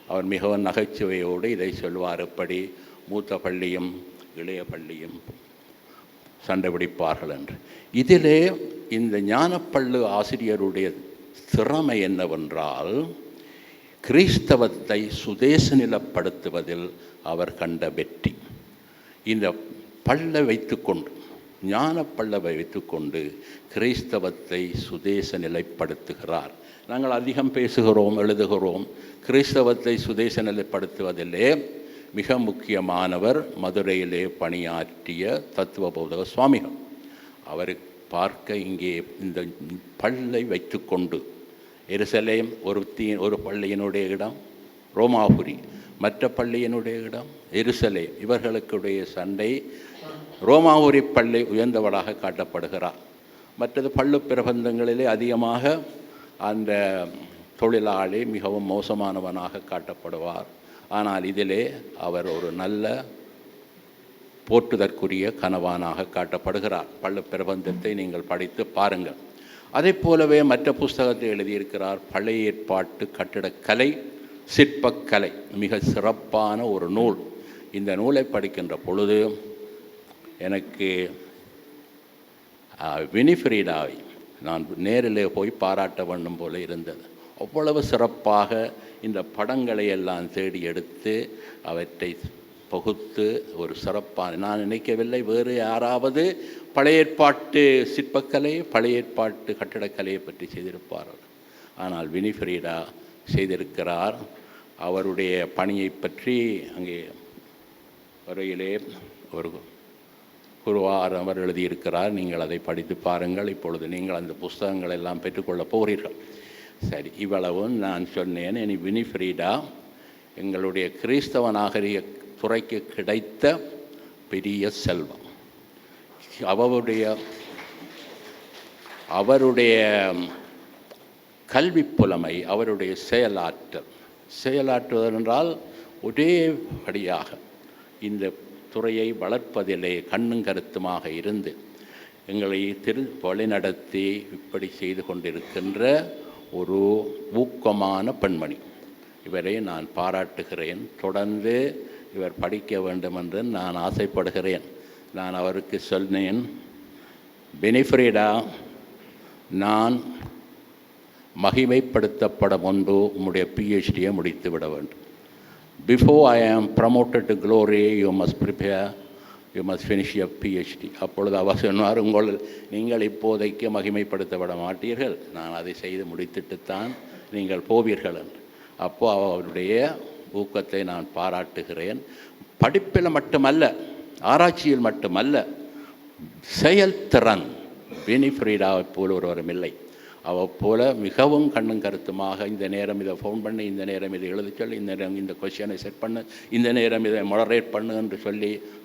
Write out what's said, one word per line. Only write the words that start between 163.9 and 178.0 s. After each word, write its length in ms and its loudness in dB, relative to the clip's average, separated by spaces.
டியை 180 0
முடித்து 400 -2
விட 180 -4
வேண்டும். 300 -10
Before 360 10
I 160 8
am 360 4
promoted 500 4
to 100 2
glory, 500 6
you 180 2
must 120 0
prepare, 480 -2
you 120 -4
must 200 -2
finish 280 0
your 140 0
P 160 -2
H 260 -6
D." 160 -10
அப்பொழுது 380 0
அவர் 200 4
சொன்னார், 400 4
"உங்கள், 440 4
நீங்கள் 380 0
இப்போதைக்கு 600 -2
மகிமைப்படுத்தப்பட 880 -2
மாட்டீர்கள், 640 -4
நான் 200 -10
அதை 200 -8
செய்து 320 -8
முடித்துட்டுத்தான் 840 -8
நீங்கள் 380 -2
போவீர்கள்" 460 2